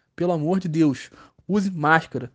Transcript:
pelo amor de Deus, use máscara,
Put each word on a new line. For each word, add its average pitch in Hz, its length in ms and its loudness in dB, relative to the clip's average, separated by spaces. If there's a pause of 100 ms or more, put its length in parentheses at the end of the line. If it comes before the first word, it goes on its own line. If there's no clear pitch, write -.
(140)
pelo 175 200 -2
amor 165 260 0
de 185 80 -4
Deus, 156 420 0 (380)
use 196 220 0
máscara, 151 640 0